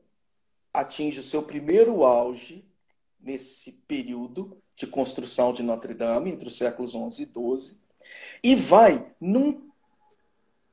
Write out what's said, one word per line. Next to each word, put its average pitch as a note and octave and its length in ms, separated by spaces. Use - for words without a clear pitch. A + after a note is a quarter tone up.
atinge C#3 480
o B2+ 40
seu D3+ 180
primeiro E3 640
auge B2 640
nesse C3 520
período B2 720
de - 100
construção B2 640
de B2 120
Notre A#2 320
Dame, A#2 340
entre C#3+ 180
os A#2 80
séculos A#2+ 380
onze A#2 300
e - 20
doze, B2 560
e B3+ 120
vai F3+ 640
num B3+ 520